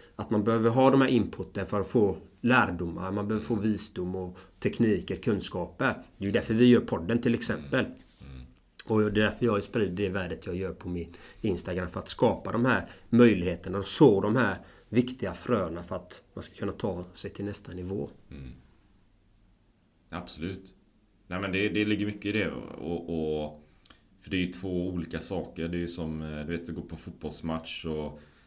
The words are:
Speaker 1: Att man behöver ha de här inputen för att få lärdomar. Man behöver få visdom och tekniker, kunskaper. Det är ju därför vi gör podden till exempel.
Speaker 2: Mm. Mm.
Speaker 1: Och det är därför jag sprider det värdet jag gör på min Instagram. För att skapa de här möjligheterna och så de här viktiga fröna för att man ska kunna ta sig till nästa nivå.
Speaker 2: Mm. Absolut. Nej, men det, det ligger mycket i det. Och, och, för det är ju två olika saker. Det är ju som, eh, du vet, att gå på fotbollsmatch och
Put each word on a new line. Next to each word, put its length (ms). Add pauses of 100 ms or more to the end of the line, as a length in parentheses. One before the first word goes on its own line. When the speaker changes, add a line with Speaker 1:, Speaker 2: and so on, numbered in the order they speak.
(160)
Speaker 1:
Att 140
man 140
behöver 260
ha 220
de 100
här 60
inputen 580
för 140
att 80
få 300 (240)
lärdomar. 680
Man 160
behöver 180
få 100
visdom 600
och 220 (220)
tekniker, 560
kunskaper. 760 (240)
Det 60
är 20
ju 60
därför 220
vi 120
gör 160
podden 400
till 120
exempel. 520
Speaker 2:
Mm. 60 (400)
Mm. 140 (400)
Speaker 1:
Och 140 (120)
det 100
är 40
därför 200
jag 180
sprider 400
det 60
värdet 360
jag 100
gör 180
på 160
min 180 (340)
Instagram. 480
För 100
att 100
skapa 420
de 140
här 240 (200)
möjligheterna 680
och 80
så 360
de 140
här 200 (340)
viktiga 440
fröna 500
för 120
att 260 (120)
man 100
ska 120
kunna 160
ta 420
sig 180
till 140
nästa 260
nivå. 380 (220)
Speaker 2:
Mm. 180 (1600)
Absolut. 640 (540)
Nej, 120
men 120
det, 180
det 160
ligger 200
mycket 200
i 60
det. 200 (260)
Och, 640
och, 180 (600)
för 100
det 60
är 40
ju 100
två 360
olika 320
saker. 480
Det 100
är 20
ju 80
som, 340
eh, 240
du 60
vet, 180
att 60
gå 60
på 140
fotbollsmatch 920
och 340 (260)